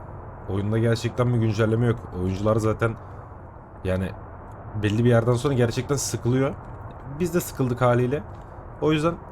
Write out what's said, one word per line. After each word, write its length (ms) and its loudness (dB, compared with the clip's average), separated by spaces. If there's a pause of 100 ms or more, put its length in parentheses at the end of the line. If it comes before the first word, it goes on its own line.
(480)
oyunda 300 0
gerçekten 560 2
bir 40 4
güncelleme 480 4
yok. 120 2 (240)
Oyuncular 340 2
zaten 400 2 (880)
yani 260 0 (720)
belli 220 2
bir 40 6
yerden 260 6
sonra 200 0
gerçekten 420 2
sıkılıyor. 580 0 (640)
Biz 140 0
de 60 2
sıkıldık 400 -2
haliyle. 420 4 (580)
O 120 4
yüzden 220 2 (160)